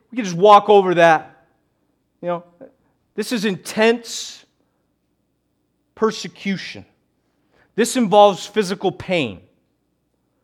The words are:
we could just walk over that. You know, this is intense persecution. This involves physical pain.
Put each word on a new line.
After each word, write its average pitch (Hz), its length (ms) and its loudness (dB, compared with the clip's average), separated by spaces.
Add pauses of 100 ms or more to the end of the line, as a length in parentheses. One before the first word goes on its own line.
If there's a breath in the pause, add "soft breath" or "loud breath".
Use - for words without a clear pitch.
(120)
we 226 60 -10
could 233 80 -6
just 180 100 -8
walk 208 320 6
over 190 280 4
that. 165 520 2 (760)
You 175 60 -10
know, 170 160 -8 (720)
this 214 160 -8
is 220 140 -6
intense 220 1000 -4 (1500)
persecution. 196 880 -6 (920)
This 240 200 -2
involves 208 500 4
physical 190 460 -4
pain. 143 480 -6 (1040)